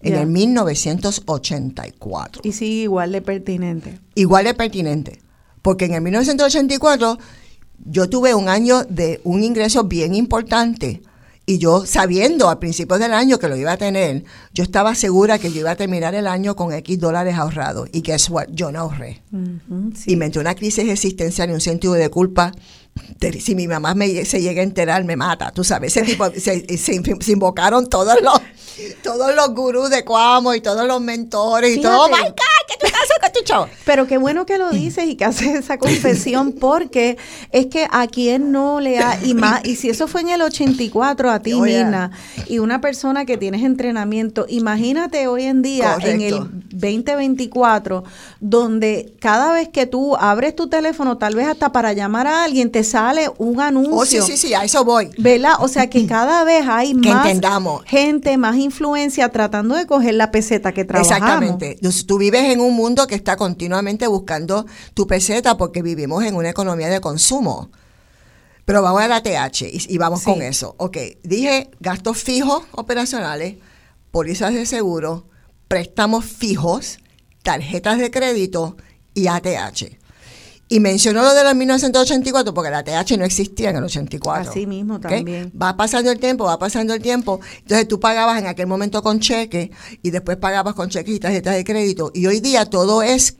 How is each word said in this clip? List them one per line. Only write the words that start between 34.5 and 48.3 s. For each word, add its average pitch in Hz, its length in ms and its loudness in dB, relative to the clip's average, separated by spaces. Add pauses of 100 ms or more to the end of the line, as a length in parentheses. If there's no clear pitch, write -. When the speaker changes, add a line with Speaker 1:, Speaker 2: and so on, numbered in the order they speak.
Speaker 2:
lo 370 140 -2
dices 320 360 -2
y 294 80 -4
que - 100 0
haces 240 340 0
esa 269 180 -4
confesión, 262 720 2
Speaker 1:
<laughs> - 80 -10
Speaker 2:
porque 254 580 2 (340)
es 262 160 4
que 320 220 0
a 240 180 0
quien 247 440 0
no 285 300 0
le 262 180 0
ha... 240 240 0
y 254 120 0
más, 220 280 2
y 240 120 -2
si 247 140 -4
eso 294 180 -2
fue 349 140 -4
en 339 80 -2
el 349 120 0
ochenta 277 420 0
y 214 60 -4
cuatro 254 420 0
a 214 80 0
ti, 226 140 -4
Speaker 1:
Oh, 240 140 2
yeah. 226 180 4
Speaker 2:
Nina, 185 260 -2 (360)
y 233 100 -2
una 226 240 0
persona 277 440 -2
que 247 120 -2
tienes 196 260 -4
entrenamiento, 226 840 -2
imagínate 254 800 -2
hoy 247 160 -2
en 262 180 2
día, 247 400 0
en 214 200 0
el 208 180 0
Speaker 1:
Correcto. 185 340 -12
Speaker 2:
veinte 220 420 -2
veinticuatro, 240 880 0 (360)